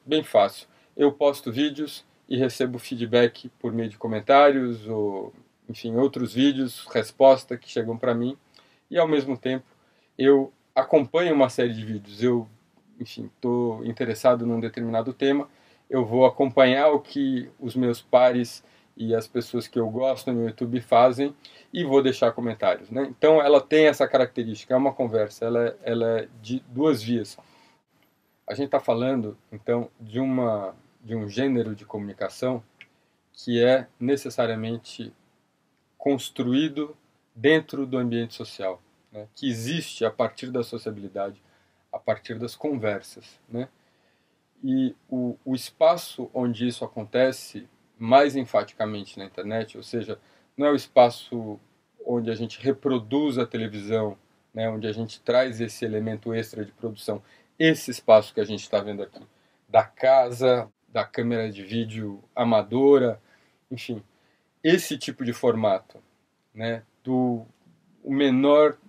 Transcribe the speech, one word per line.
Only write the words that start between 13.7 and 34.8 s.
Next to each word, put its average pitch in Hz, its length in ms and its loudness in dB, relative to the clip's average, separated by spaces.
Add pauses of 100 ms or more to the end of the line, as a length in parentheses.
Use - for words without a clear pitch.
interessado 117 640 0
num 117 120 -2
determinado 113 540 -4
tema, 139 340 -2 (400)
eu 127 160 0
vou 120 220 4
acompanhar 131 600 4
o 147 120 4
que 135 600 -4
os 117 160 -10
meus 123 260 0
pares 123 640 2 (340)
e 113 160 -2
as 113 140 -2
pessoas 120 400 -6
que - 100 -6
eu 113 100 0
gosto 127 460 -4
no 117 140 -2
YouTube 120 340 -4
fazem 131 540 4 (360)
e 175 120 -4
vou 139 180 4
deixar 127 300 2
comentários, 107 580 -2
né? 131 220 -4
Então, 156 280 6
ela 143 220 6
tem 156 240 4
essa 139 220 4
característica, 123 640 -2
é 127 40 4
uma 127 140 2
conversa, 113 540 -2
ela 120 220 0
é, - 160 -4
ela 113 380 0
é - 60 -12 (140)
de 123 260 -8
duas 127 360 0
vias. 113 340 -4 (1120)
A 107 80 -10
gente 139 140 -6
tá 139 100 0
falando, 117 580 -2 (140)
então, 120 380 -4 (100)
de 113 200 -8
uma, 117 560 -2 (280)
de 113 120 -8
um 107 120 -6
gênero 117 480 -2
de - 100 -20
comunicação 107 800 -6 (680)
que 120 320 0
é 127 240 4 (120)
necessariamente 117 1120 -4 (880)